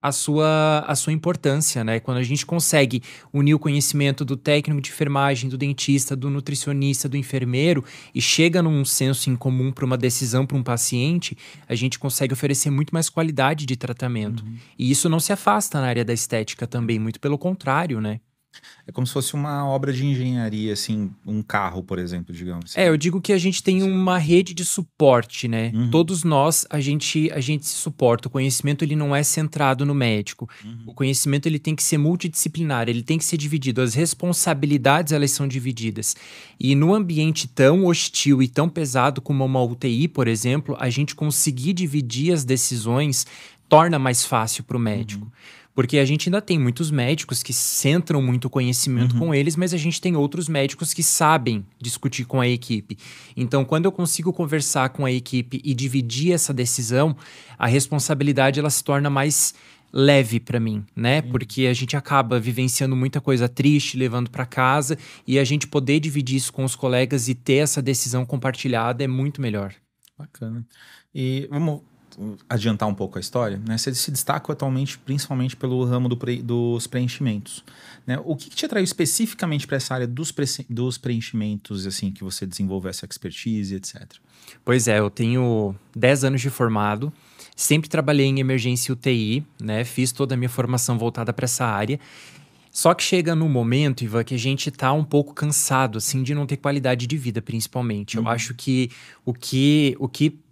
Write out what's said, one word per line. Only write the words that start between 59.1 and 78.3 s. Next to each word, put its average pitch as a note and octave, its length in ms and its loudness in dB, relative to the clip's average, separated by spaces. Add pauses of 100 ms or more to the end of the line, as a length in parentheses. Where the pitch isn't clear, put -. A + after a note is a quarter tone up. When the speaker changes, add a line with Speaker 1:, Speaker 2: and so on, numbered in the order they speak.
Speaker 1:
mais C#3 420 0 (400)
leve C3+ 460 4
pra A#2 220 -4
mim, A2 240 -4 (100)
né? B2 280 2
Speaker 2:
Sim. A#2+ 80 -8
Speaker 1:
Porque B2 360 -2
a B2 80 2
gente B2+ 220 -4
acaba C3 420 2
vivenciando B2+ 560 0
muita C3 260 -2
coisa B2 280 2
triste, C#3 480 2
levando B2 340 -2
pra B2+ 160 -6
casa, C3+ 500 2 (300)
e C3 140 2
a C#3 40 4
gente C#3 220 0
poder C#3+ 320 2
dividir C#3 380 -2
isso C3 160 -4
com C3+ 100 -6
os C3 140 -4
colegas B2+ 500 0
e B2+ 80 0
ter C3 200 0
essa D3 280 2
decisão B2+ 420 -2
compartilhada B2 800 -2
é C3+ 60 -2
muito C3+ 320 -2
melhor. G#2 340 -4 (420)
Speaker 2:
Bacana. A#2 480 -12 (480)
E C3 380 -4
vamos D3 300 -2 (680)
adiantar A2 400 0
um G#2 60 -2
pouco G2 240 -8
a - 20 -8
história, G2+ 460 -4
né? A2+ 100 -2
Você C3 160 -4
se - 160 -4
destaca D3+ 440 -4
atualmente C3+ 440 -2
principalmente C3 600 -4
pelo B2+ 280 0
ramo B2 240 2
do A#2+ 80 0
pre-, B2 240 -4
dos A#2+ 460 -2
preenchimentos, B2 800 -4 (420)
né? B2+ 180 -4
O D#3+ 120 -4